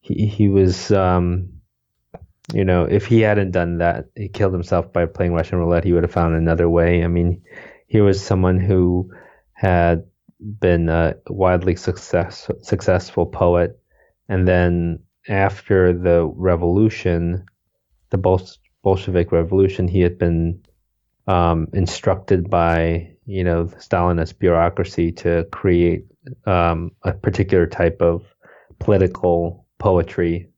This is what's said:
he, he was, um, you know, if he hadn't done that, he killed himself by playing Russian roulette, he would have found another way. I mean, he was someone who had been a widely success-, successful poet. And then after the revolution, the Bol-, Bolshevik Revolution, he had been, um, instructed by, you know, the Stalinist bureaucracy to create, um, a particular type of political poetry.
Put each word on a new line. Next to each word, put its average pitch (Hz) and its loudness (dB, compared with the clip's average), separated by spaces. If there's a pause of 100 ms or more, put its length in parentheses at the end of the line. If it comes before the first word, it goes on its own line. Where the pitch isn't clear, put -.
he, - -4
he 104 0
was, 95 2
um, 90 0 (1040)
you 98 0
know, 90 2
if 104 0
he 113 4
hadn't 104 2
done 85 -2
that, 85 -2
he 98 -10
killed 95 -2
himself 87 -4
by 87 0
playing 87 -2
Russian 85 -2
roulette, 85 2
he 87 0
would 85 2
have 85 -4
found 82 0
another 82 2
way. 85 2
I 87 -2
mean, 87 0 (460)
he 110 2
was 98 4
someone 92 2
who 92 0 (440)
had 85 2 (560)
been 85 2
a 82 0 (120)
widely 90 0
success-, - -6 (140)
successful 90 -2
poet. 87 0 (520)
And 95 0
then 87 0 (280)
after 98 0
the 87 2 (100)
revolution, 87 0 (680)
the - -2
Bol-, 104 0 (360)
Bolshevik 92 0
Revolution, 92 0
he 92 0
had 87 2
been, 85 -2 (640)
um, 85 2
instructed 95 -2
by, 82 0 (140)
you 95 -6
know, 85 0
the 82 -10
Stalinist 87 -2
bureaucracy 85 0
to 85 -2
create, 87 0 (420)
um, 85 0 (100)
a 92 -2
particular 95 0
type - -2
of 85 0 (560)
political 90 0 (120)
poetry. 87 -2